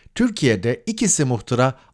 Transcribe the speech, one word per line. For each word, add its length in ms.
Türkiye'de 680
ikisi 400
muhtıra 540